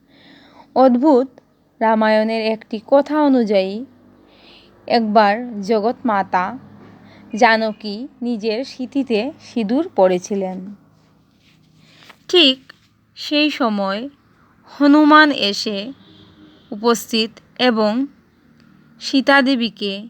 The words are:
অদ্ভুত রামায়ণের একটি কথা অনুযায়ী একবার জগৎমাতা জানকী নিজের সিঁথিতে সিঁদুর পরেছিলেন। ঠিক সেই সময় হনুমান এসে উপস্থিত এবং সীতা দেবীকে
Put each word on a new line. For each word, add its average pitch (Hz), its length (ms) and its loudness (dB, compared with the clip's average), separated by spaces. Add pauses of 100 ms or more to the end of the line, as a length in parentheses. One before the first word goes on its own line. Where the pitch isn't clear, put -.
(760)
অদ্ভুত 262 520 4 (520)
রামায়ণের 220 640 0
একটি 220 460 -6
কথা 285 340 2
অনুযায়ী 214 640 0 (1000)
একবার 220 760 0
জগৎমাতা 202 960 -2 (800)
জানকী 220 720 0 (140)
নিজের 226 420 -4
সিঁথিতে 240 760 -4
সিঁদুর 247 560 -4
পরেছিলেন। 185 800 -2 (1500)
ঠিক 277 440 2 (440)
সেই 302 340 -2
সময় 214 600 -4 (680)
হনুমান 302 520 6
এসে 202 600 -6 (800)
উপস্থিত 226 600 -2 (280)
এবং 233 460 0 (920)
সীতা 277 420 2
দেবীকে 220 680 -4